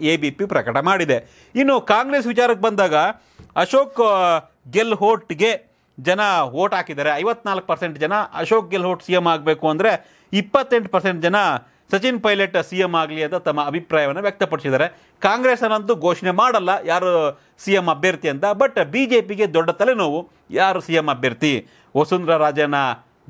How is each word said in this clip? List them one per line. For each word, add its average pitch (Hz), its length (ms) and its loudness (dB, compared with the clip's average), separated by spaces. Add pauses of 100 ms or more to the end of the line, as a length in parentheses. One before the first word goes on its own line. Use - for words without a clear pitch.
ಎ 156 160 2
ಬಿ 147 140 -4
ಪಿ 196 160 -6
ಪ್ರಕಟ 190 300 -2
ಮಾಡಿದೆ. 156 800 0
ಇನ್ನು 269 260 2
ಕಾಂಗ್ರೆಸ್ 254 460 0
ವಿಚಾರಕ್ಕೆ 240 360 0
ಬಂದಾಗ 202 320 0 (640)
ಅಶೋಕ್, 262 420 0
ಆ, 185 380 2 (320)
ಗೆಹ್ಲೋಟ್‌ಗೆ 208 1120 -2 (200)
ಜನ 180 200 0 (200)
ವೋಟ್ 160 340 -2
ಹಾಕಿದ್ದಾರೆ. 151 360 -2
ಐವತ್ನಾಲ್ಕು 196 560 -4
ಪರ್ಸೆಂಟ್ 160 320 -6
ಜನ 156 160 -2
ಅಶೋಕ್ 196 560 -2
ಗೆಹ್ಲೋಟ್ 180 320 -4
ಸಿ 180 100 -4
ಎಂ 175 140 2
ಆಗ್ಬೇಕು 156 440 0
ಅಂದ್ರೆ 180 380 0 (240)
ಇಪ್ಪತ್ತೆಂಟು 233 560 0
ಪರ್ಸೆಂಟ್ 180 340 -2
ಜನ 170 140 2 (540)
ಸಚಿನ್ 220 320 -2
ಪೈಲಟ್ 196 420 0
ಸಿ - 120 -8
ಎಂ 180 180 0
ಆಗ್ಲಿ 156 300 -2
ಅಂತ 151 100 -4
ತಮ್ಮ 151 300 -2
ಅಭಿಪ್ರಾಯವನ್ನು 151 580 -2
ವ್ಯಕ್ತಪಡಿಸಿದ್ದಾರೆ. 156 640 -2 (300)
ಕಾಂಗ್ರೆಸ್ 240 440 2
ಅನ್ನಂತೂ 220 320 0
ಘೋಷಣೆ 175 360 0
ಮಾಡಲ್ಲ 202 380 2 (160)
ಯಾರು 165 560 0 (180)
ಸಿ - 140 -2
ಎಂ 185 140 2
ಅಭ್ಯರ್ಥಿ 165 420 0
ಅಂತ. 139 160 -2 (140)
But - 260 2
ಬಿ 226 220 -2
ಜೆ 233 140 4
ಪಿಗೆ 202 340 -2
ದೊಡ್ಡ 165 160 2
ತಲೆನೋವು 175 580 0 (220)
ಯಾರು 185 300 0
ಸಿ 165 140 -4
ಎಂ 160 120 2
ಅಭ್ಯರ್ಥಿ. 131 600 -2 (300)
ವಸುಂಧರಾ 160 400 0
ರಾಜೇನ 147 380 0 (560)